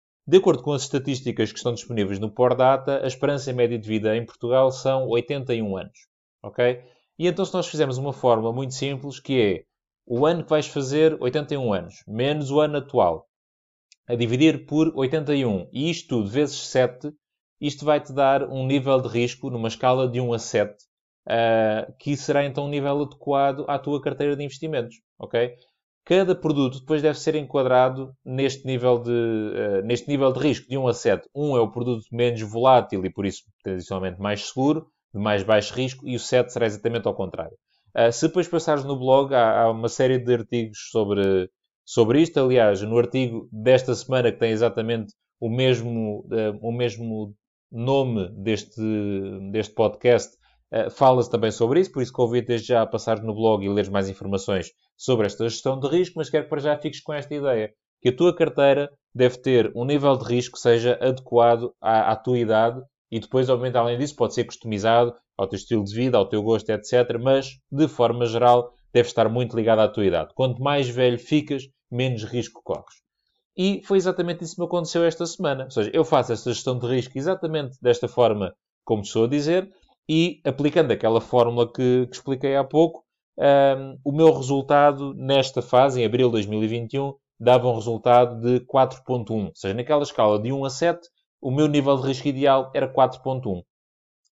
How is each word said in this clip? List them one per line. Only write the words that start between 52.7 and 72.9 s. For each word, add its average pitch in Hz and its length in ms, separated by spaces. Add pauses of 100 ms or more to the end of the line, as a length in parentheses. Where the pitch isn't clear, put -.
a 107 60
passares 110 340
no 110 140
blog 107 300
e - 20
leres 101 220
mais 98 180
informações 98 640 (280)
sobre 110 280
esta 113 200
gestão 135 320
de 135 80
risco, 170 300
mas 151 100
quero 151 180
que - 40
para 151 100
já 147 160
fiques 147 260
com 156 120
esta 143 220
ideia, 127 360 (300)
que 127 80
a 127 60
tua 175 200
carteira 143 540 (240)
deve 127 240
ter 117 380
um 120 100
nível 139 320
de 113 80
risco 120 300
que - 60
seja 117 380
adequado 120 800
à, 110 320
à 110 40
tua 123 240
idade 117 420 (300)
e 113 80
depois, 127 280
obviamente, 127 300
além 120 200
disso, 143 180
pode 110 180
ser 120 120
customizado 117 680 (240)
ao 98 100
teu 98 100
estilo 107 260
de 101 100
vida, 120 240
ao 98 100
teu 107 140
gosto, 110 300
et 104 120
cetera, 123 360
mas, 135 280 (240)
de 147 160
forma 120 380
geral, 120 460 (200)
deve 120 160
estar 113 220
muito 117 260
ligado 113 240
à 107 80
tua 104 180
idade. 85 280
Quanto 127 300
mais 143 260
velho 123 300
ficas, 143 440 (280)
menos 123 320
risco 113 400
corres. - 320 (600)